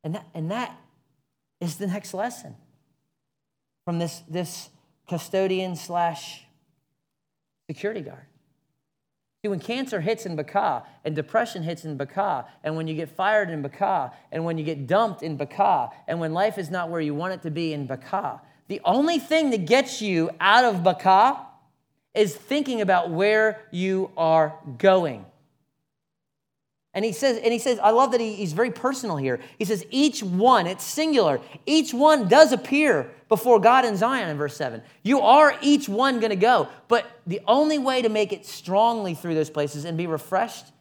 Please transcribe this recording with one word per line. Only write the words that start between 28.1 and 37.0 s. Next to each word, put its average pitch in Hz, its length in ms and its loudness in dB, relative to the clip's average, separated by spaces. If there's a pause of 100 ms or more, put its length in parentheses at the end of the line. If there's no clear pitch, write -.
that 240 80 0
he, 220 140 -4
he's 190 180 -6
very 226 180 0
personal 254 460 -4
here. 131 240 -2 (180)
He 214 60 -2
says, 185 240 -2
"Each 269 340 0
one," 196 440 4
it's 185 180 -8
singular, 247 560 0 (240)
"each 294 300 0
one 269 340 4
does 262 240 8
appear 254 580 0 (200)
before 220 300 4
God 240 260 4
in 208 100 -2
Zion," 226 320 -2
in 151 80 -6
verse 143 180 -6
seven. 117 280 -8 (200)
You 254 180 2
are 269 420 8
each 285 260 2
one 240 320 0
gonna 214 160 0
go. 202 320 4 (200)
But 233 180 2 (200)